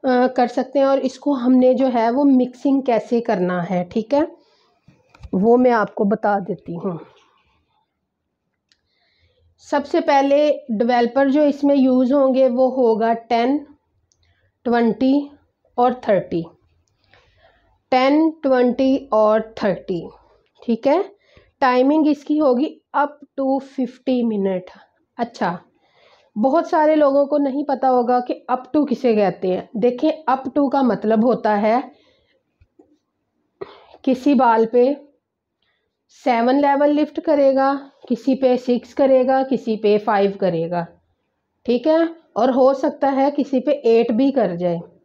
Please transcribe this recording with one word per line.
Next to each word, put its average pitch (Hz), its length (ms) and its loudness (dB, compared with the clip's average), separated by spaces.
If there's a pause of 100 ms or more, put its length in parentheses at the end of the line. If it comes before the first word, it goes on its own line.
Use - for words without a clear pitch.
अ, 254 220 2
कर 247 220 0
सकते 254 300 -4
हैं 269 80 2
और 269 140 2
इसको 262 340 -4
हमने 254 400 2
जो 262 140 0
है 233 220 0
वो 262 160 0
मिक्सिंग 262 560 0
कैसे 233 400 -2
करना 180 400 -2
है, 180 260 -4
ठीक 220 260 -4
है, 294 120 0 (1080)
वो 214 220 4
मैं 254 160 4
आपको 214 320 -2
बता 208 360 -2
देती 175 360 -12
हूँ। 170 220 -8 (2750)
सबसे 294 320 -2
पहले 277 380 2 (320)
डेवलपर 240 600 0
जो 294 140 2
इसमें 285 300 0
यूज़ 254 400 2
होंगे 262 340 2
वो 254 200 0
होगा 226 440 0
टेन, 240 460 -2 (1080)
ट्वेंटी 240 640 0 (480)
और 247 160 2 (140)
थर्टी, 175 360 -2 (1500)
टेन, 285 380 2 (120)
ट्वेंटी 262 540 2 (160)
और 214 500 0
थर्टी, 180 400 -4 (600)
ठीक 226 240 -4
है। 311 160 2 (580)
टाइमिंग 269 480 2
इसकी 302 300 -2
होगी 277 300 0 (280)
up 285 160 -2 (260)
to 269 280 -2
फिफ्टी 254 560 -4
मिनट। 196 480 -4 (480)
अच्छा, 190 400 -6 (800)
बहुत 294 320 0
सारे 311 240 2
लोगों 285 320 2
को 294 120 -2
नहीं 285 260 -2
पता 269 240 -2
होगा 247 320 0
कि - 300 -10
up 254 120 -4 (140)
to 294 120 0
किसे 240 280 0
कहते 190 320 -2
हैं। 185 280 -4
देखें, 247 340 0 (200)
up 262 180 -2
to 285 240 0
का 277 100 0
मतलब 220 420 0
होता 220 300 0
है 214 380 -2 (2000)
किसी 269 300 0
बाल 226 320 2
पे 247 300 2 (1120)
सेवन 247 520 0
लेवल 285 300 2
लिफ्ट 294 300 -2
करेगा, 277 680 0 (180)
किसी 254 260 -2
पे 254 220 0
सिक्स 247 380 -4
करेगा, 262 480 2
किसी 240 340 -4
पे 208 220 2
फ़ाइव 202 420 0
करेगा, 170 460 -4 (800)
ठीक 240 200 0
है, 320 220 2 (280)
और 240 140 2
हो 262 240 4
सकता 285 340 -4
है 269 220 0
किसी 269 300 -2
पे 294 120 -2
एट 233 400 0
भी 269 180 2
कर 208 260 -2
जाए। 170 240 -4 (240)